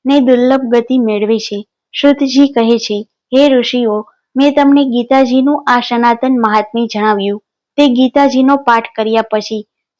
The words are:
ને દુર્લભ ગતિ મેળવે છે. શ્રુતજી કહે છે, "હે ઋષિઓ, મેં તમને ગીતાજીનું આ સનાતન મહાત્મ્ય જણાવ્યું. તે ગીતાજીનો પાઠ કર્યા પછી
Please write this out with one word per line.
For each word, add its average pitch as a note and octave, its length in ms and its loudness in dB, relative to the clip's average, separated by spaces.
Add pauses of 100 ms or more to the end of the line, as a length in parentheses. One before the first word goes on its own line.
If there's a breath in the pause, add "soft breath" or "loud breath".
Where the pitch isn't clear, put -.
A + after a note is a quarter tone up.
ને C#4 140 2
દુર્લભ B3+ 420 2
ગતિ A#3+ 360 -2
મેળવે G#3+ 400 -2
છે. G3+ 220 -10 (340)
શ્રુતજી C#4 540 2
કહે A#3 300 0
છે, G#3 200 -6 (280)
"હે C4 240 0
ઋષિઓ, A#3+ 480 0 (380 soft breath)
મેં C#4 180 2
તમને C#4+ 300 2
ગીતાજીનું C4 840 0
આ B3 120 0
સનાતન A#3+ 600 -2
મહાત્મ્ય A3 480 -2
જણાવ્યું. G#3 560 -4 (340)
તે D4 100 4
ગીતાજીનો C4 680 2
પાઠ A#3 380 0
કર્યા A3 360 -2
પછી G#3+ 360 -6 (320)